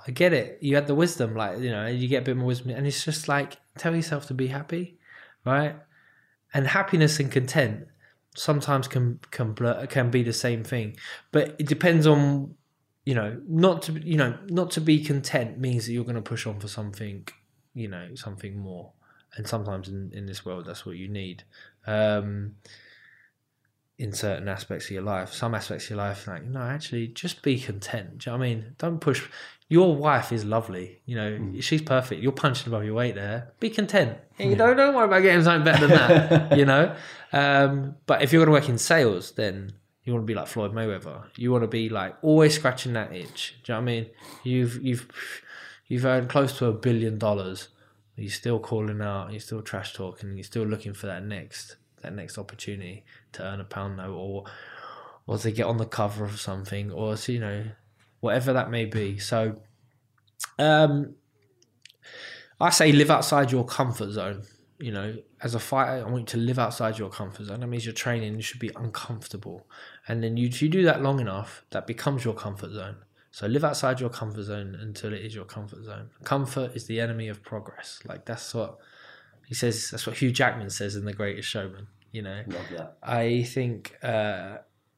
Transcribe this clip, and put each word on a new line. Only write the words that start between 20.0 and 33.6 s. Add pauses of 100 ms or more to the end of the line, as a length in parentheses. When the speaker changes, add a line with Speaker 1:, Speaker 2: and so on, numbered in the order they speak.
Speaker 1:
in
this
world,
that's
what
you
need. (440)
Um, (1400)
in
certain
aspects
of
your
life,
some
aspects
of
your
life,
like,
no,
actually,
just
be
content.
Do
you
know
what
I
mean?
Don't
push. (440)
Your
wife
is
lovely.
You
know,
Speaker 2:
Mm.
Speaker 1:
she's
perfect.
You're
punching
above
your
weight
there.
Be